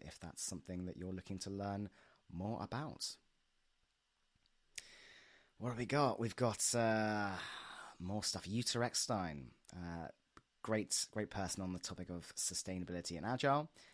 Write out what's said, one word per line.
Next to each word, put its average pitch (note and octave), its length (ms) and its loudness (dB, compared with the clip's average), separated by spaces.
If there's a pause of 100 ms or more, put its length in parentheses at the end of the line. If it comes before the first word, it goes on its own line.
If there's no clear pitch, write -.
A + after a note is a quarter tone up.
if - 200 -14
that's - 220 -8
something F2+ 440 -4
that F2+ 100 -6
you're F2+ 160 -6
looking F#2 280 -6
to G2 100 -6
learn G2+ 400 -2 (420)
more F#2+ 300 -2
about. - 520 -4 (2500)
What A#2+ 100 -4
have A#2 100 -2
we B2 60 0
got? C3+ 340 6
We've A2+ 160 2
got, - 400 4
uh, A2 540 6 (720)
more G2 240 -2
stuff. - 220 0
Jutta A#2 360 2
Eckstein, E2+ 680 0 (240)
uh, E2+ 340 -4 (540)
great, - 480 2
great G#2+ 180 0
person F#2+ 340 -2
on F#2 100 0
the F2+ 60 -2
topic F2+ 300 -6
of F2 280 -6
sustainability F2+ 800 -2
and D#2+ 100 -2
agile. C#3 420 4 (260)